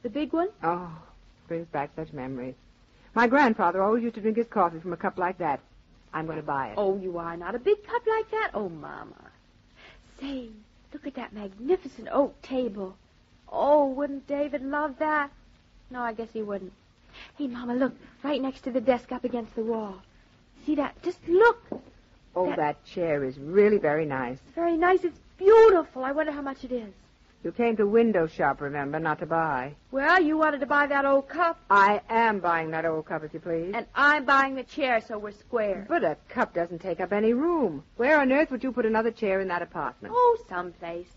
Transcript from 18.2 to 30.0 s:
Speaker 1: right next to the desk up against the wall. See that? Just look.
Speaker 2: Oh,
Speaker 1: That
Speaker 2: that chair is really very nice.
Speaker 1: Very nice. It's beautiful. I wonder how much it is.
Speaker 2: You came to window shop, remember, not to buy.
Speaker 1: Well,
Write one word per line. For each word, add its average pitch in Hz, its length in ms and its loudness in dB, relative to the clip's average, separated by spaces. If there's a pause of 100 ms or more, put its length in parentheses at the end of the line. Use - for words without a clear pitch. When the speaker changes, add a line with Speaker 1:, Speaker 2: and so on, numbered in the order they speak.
Speaker 1:
right 277 180 -2
next 269 200 -6
to 262 100 -6
the 247 100 0
desk 240 300 0
up 247 120 -8
against 240 320 -6
the 226 80 -4
wall. 220 320 -4 (680)
See 294 100 0
that? - 280 -4
Just - 240 -6
look. 440 340 6 (720)
Speaker 2:
Oh, 185 120 0
Speaker 1:
That 190 100 -2
Speaker 2:
that 147 280 -2
chair 160 380 -2
is 131 160 -6
really 202 400 4
very 156 260 0
nice. 131 320 -4 (180)
Speaker 1:
Very 339 220 0
nice. 359 260 2
It's 339 160 -6 (180)
beautiful. 392 680 8
I 269 80 -4
wonder 311 200 -2
how 285 120 -10
much 269 200 -10
it 247 80 -10
is. 220 220 -8 (500)
Speaker 2:
You 165 100 -6
came 233 240 0
to 208 100 2
window 208 400 4
shop, 143 340 0
remember, 143 380 -4
not 156 200 -2
to 170 60 -8
buy. 151 480 -2 (180)
Speaker 1:
Well, 302 300 2